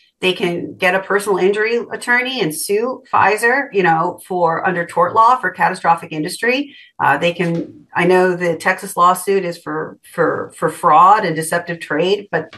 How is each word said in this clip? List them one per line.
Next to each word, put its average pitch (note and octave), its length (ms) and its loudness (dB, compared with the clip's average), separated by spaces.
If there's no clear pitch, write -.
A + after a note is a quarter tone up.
They F#3 120 0
can E3+ 440 -6
get F#3 180 2
a F#3+ 60 2
personal G3+ 360 0
injury G#3 400 2
attorney B3 480 0
and D#3+ 120 -2
sue A3+ 500 -4
Pfizer, A#3 580 2
you F#3+ 120 0
know, E3 440 0
for F3 400 0
under E3+ 200 -2
tort F3 280 0
law A3+ 220 6
for A3 140 -4
catastrophic E3+ 600 0
industry. A#3 640 -4
Uh, C#3+ 200 2
they E3+ 160 0
can, E3+ 600 -6
I F3 120 0
know F3+ 280 4
the E3+ 220 -2
Texas F#3 400 -4
lawsuit F#3 480 2
is E3+ 140 -8
for, D#3 400 -10
for, - 460 -2
for D#3+ 140 -2
fraud F3+ 560 6
and D#3+ 100 -2
deceptive E3 440 -4
trade, F#3 520 -2
but, D#3+ 260 -6